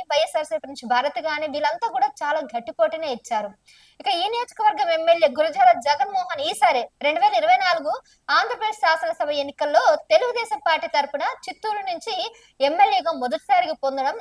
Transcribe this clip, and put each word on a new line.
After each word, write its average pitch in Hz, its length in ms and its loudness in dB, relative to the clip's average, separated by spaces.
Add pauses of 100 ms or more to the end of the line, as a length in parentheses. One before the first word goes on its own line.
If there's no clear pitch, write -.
(120)
వైఎస్ఆర్సీపీ 311 540 0
నుంచి 262 200 -14
భరత్ 254 320 0
గాని, 302 280 -2
వీళ్ళంతా 302 420 -2
కూడా 381 180 2
చాలా 311 320 -2
గట్టి 240 340 -8
పోటీనే 320 400 -2
ఇచ్చారు. 214 380 -6 (500)
ఇక - 80 -4
ఈ 370 200 0
నియోజకవర్గం 466 640 0
ఎమ్మెల్యే 339 380 4
గురజాల 320 440 4
జగన్మోహన్ 349 680 0
ఈసారి 302 480 2 (140)
రెండు 302 180 0
వేల 415 140 4
ఇరవై 339 220 4
నాలుగు 359 460 -2 (280)
ఆంధ్రప్రదేశ్ 427 460 0
శాసనసభ 330 540 0
ఎన్నికల్లో 294 680 0 (140)
తెలుగుదేశం 440 560 0
పార్టీ 320 200 0
తరపున 285 360 -2 (260)
చిత్తూరు 415 300 -6
నుంచి 392 560 -6 (260)
ఎమ్మెల్యేగా 330 520 2
మొదటిసారిగా 320 600 0
పొందడం 269 460 -2